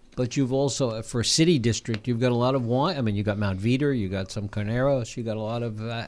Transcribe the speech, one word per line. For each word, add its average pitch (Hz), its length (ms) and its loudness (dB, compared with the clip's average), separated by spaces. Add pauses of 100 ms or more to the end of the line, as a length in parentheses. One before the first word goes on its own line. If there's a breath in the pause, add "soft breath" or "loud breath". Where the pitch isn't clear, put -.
(160 soft breath)
but 127 200 -2
you've 135 160 2
also, 131 520 0
for - 180 -4
a - 40 0
city 165 340 4
district, 113 480 0
you've 117 120 0
got 123 120 4
a 120 40 2
lot 127 200 2
of 127 100 0
wine. 139 320 0
I 135 40 -2
mean, 107 140 0
you've 101 120 0
got 101 100 0
Mount 98 220 0
Veeder, 135 380 2
you 98 120 -2
got 98 220 -4
some 101 180 -6
Carneros, 120 680 0
you 123 60 -6
got 113 160 -4
a 110 40 -4
lot 113 200 -4
of, 107 180 -6
uh, 113 120 -8 (160)